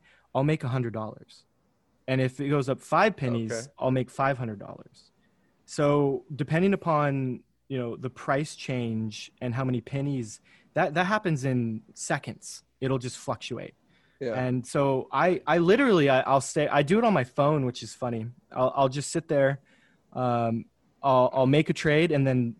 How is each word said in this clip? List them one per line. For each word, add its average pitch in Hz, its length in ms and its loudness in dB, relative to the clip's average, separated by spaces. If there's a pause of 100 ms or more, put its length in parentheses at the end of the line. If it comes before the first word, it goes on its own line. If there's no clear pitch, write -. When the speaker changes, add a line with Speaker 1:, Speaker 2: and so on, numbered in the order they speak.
(360)
Speaker 1:
I'll 131 80 2
make 156 200 0
a 131 40 -6
hundred 120 260 -4
dollars. - 520 -12 (640)
And 131 140 0
if 131 180 -2
it 139 100 -4
goes 139 200 0
up 123 100 -2
five 185 380 2
pennies, 117 340 -4
Speaker 2:
Okay. 117 160 -6 (120)
Speaker 1:
I'll 127 120 0
make 131 200 -2
five 139 260 -2
hundred 110 220 -8
dollars. - 520 -20 (540)
So 143 600 0 (100)
depending 165 380 0
upon, 143 680 -2 (280)
you 135 80 -6
know, 120 180 -6
the 127 140 -10
price - 460 -4
change 113 760 -6 (100)
and 123 120 -4
how 131 100 -4
many 127 180 -2
pennies, 139 600 -6 (320)
that, 160 200 0
that 175 120 0
happens 185 400 0
in 120 360 -2 (120)
seconds. - 720 -8 (180)
It'll 131 180 0
just 123 180 -10
fluctuate. - 560 -10 (460)
Speaker 2:
Yeah. 120 160 -4
Speaker 1:
And 127 320 -2
so 139 440 0
I, 165 360 2
I 160 100 4
literally, 180 520 4
I, 131 120 6
I'll 135 200 4
stay, - 260 -2
I 143 160 4
do 165 140 4
it 233 80 4
on 214 80 4
my 139 100 4
phone, 143 420 0
which 123 160 -6
is 110 120 -14
funny. 117 340 -6 (240)
I'll, 127 240 0
I'll 135 140 4
just 139 220 -6
sit 165 160 -4
there. 139 340 2 (520)
Um, 117 520 -2 (360)
I'll, 127 320 6
I'll 131 140 4
make 151 220 4
a 165 40 -2
trade 156 380 2
and 139 160 2
then 123 320 0